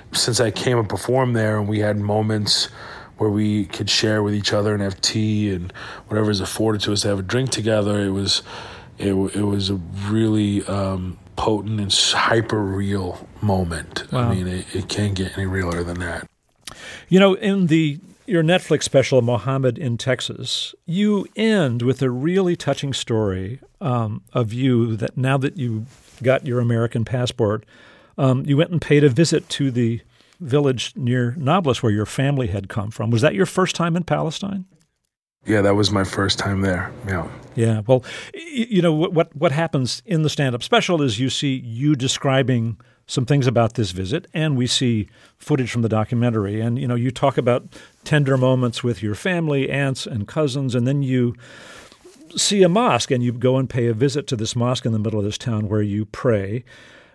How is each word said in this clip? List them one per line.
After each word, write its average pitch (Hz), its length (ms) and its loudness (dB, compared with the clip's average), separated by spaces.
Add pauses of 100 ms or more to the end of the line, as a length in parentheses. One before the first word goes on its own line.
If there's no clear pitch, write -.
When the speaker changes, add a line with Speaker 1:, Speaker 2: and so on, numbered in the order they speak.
(120)
Speaker 1:
since - 280 0
I 113 100 4
came 123 280 0
and 110 100 -2
performed 123 480 0
there 107 220 2
and 104 100 -2
we 107 120 0
had 104 180 0
moments 107 680 0 (520)
where 107 100 2
we 104 380 2
could - 240 -6
share 107 320 2
with 104 120 0
each 104 200 0
other 104 180 2
and 104 80 0
have 98 220 -4
tea 107 500 0
and 90 220 -6 (320)
whatever 107 240 0
is 101 100 0
afforded 107 420 -2
to 104 100 0
us 101 100 -2
to 107 60 0
have 101 100 0
a 95 40 -4
drink 123 280 -2
together, 104 500 0
it 101 120 0
was, 98 300 -2 (540)
it, 98 160 0
it 95 300 0
was 101 280 0
a 101 40 0 (340)
really, 107 580 2
um, 95 520 -4 (180)
potent 107 420 0
and 98 140 -2
s-, - 200 2
hyper 113 480 2
real 98 640 -4 (160)
moment. 92 720 -2
Speaker 2:
Wow. 120 180 0
Speaker 1:
I 117 40 2
mean, 92 140 -2
it, 92 260 -6
it 95 140 -4
can't 101 260 -2
get 92 240 -4
any 98 80 -2
realer 87 380 -2
than 87 160 -6
that. 82 260 -8 (840)
Speaker 2:
You 185 120 8
know, 196 140 6
in 196 340 0
the, 156 320 2 (260)
your 170 160 2
Netflix 165 420 2
special, 131 380 4
Mohammed 123 560 0
in 120 200 -2
Texas, - 760 -4 (100)
you 202 420 0 (100)
end 180 460 2
with 127 200 0
a 131 80 2
really 175 460 0
touching 139 360 -4
story, 107 680 -2 (200)
um, 120 420 -2 (100)
of 117 200 0
you 120 440 2
that 107 200 -4
now 131 220 0
that 131 180 -2
you 117 300 -4 (360)
got 127 220 2
your 123 140 0
American 117 460 2
passport, 117 600 -2 (520)
um, 131 300 2
you 143 100 2
went 165 140 2
and 165 120 0
paid 147 220 4
a 147 40 8
visit 151 420 2
to 139 200 0
the 117 300 0 (400)
village 135 560 0
near 123 400 0
Nablus 151 480 0
where 110 80 4
your 104 140 0
family 135 420 0
had 95 200 -4
come 104 220 -6
from. 113 200 -4
Was 113 120 4
that 151 140 4
your 190 100 2
first - 300 0
time 170 200 0
in 175 60 -2
Palestine? 165 640 -4 (800)
Speaker 1:
Yeah, 107 160 2
that 101 140 4
was 104 140 2
my 98 140 2
first 98 340 -2
time 98 220 -2
there. 92 320 -2 (140)
Yeah. 92 220 -6 (260)
Speaker 2:
Yeah. 113 320 2
Well, 127 180 4 (300)
y-, 302 340 -6
you 190 140 2
know, 170 100 4
what, 156 220 0
what, 165 200 0
what 160 160 0
happens 143 540 -2
in 165 180 0
the 151 80 2
stand-up 127 320 -2
special 190 400 2
is 117 160 0
you 127 120 0
see 135 240 -2 (100)
you 127 320 0
describing 127 840 0 (280)
some - 180 -2
things 139 220 4
about 113 280 2
this 104 180 0
visit, 95 420 -4
and 156 220 0
we 123 100 2
see 117 420 0 (300)
footage 131 320 0
from 120 120 -2
the 113 60 0
documentary. 110 720 0
And, 117 180 -2
you 139 80 -4
know, 123 100 0
you 120 140 0
talk 139 280 0
about 120 260 2 (400)
tender 139 320 2
moments 127 480 2
with 120 180 -2
your 104 120 -2
family, 151 560 -2
aunts 135 360 -2
and 104 220 -4
cousins, 139 460 -2
and 120 120 2
then 143 160 0
you 127 320 0 (1000)
see 202 260 4
a 185 60 8
mosque 180 420 2
and 123 120 2
you 120 100 0
go 127 240 2
and 131 140 0
pay 123 160 0
a 117 80 2
visit 135 340 0
to 131 80 -2
this 110 180 -4
mosque 123 300 0
in 120 80 0
the 110 60 0
middle 107 200 -2
of 101 60 0
this 104 140 -4
town 107 300 -2
where 107 140 0
you 104 220 -2
pray. 107 600 -2 (500)